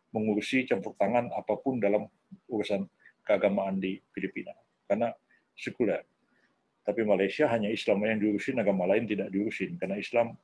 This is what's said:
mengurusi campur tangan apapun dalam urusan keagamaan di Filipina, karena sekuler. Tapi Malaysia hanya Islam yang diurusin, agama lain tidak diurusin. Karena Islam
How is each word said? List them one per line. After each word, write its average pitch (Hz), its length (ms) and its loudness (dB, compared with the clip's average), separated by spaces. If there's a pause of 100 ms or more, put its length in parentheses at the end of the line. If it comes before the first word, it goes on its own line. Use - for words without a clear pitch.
(140)
mengurusi 110 500 0
campur 104 320 -2
tangan 120 400 2
apapun 127 460 -2
dalam 104 260 2 (400)
urusan 101 400 -2 (380)
keagamaan 98 560 2
di 95 180 -4 (140)
Filipina, - 400 -8 (340)
karena 113 240 0 (400)
sekuler. - 540 -2 (760)
Tapi 104 160 0
Malaysia 101 480 2
hanya 110 240 0
Islam 104 320 0
yang 110 160 0
diurusin, 107 400 0
agama 98 240 2
lain 104 240 2
tidak 101 240 -4
diurusin. 95 480 -4
Karena 95 160 -4
Islam 117 480 0